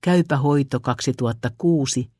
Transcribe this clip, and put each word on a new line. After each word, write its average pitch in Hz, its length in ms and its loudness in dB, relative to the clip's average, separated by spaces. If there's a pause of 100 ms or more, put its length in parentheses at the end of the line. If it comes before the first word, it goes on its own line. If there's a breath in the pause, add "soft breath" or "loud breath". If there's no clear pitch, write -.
Käypä 175 360 2
hoito 139 420 0
kaksituhatta 120 760 -2
kuusi 139 520 0 (100)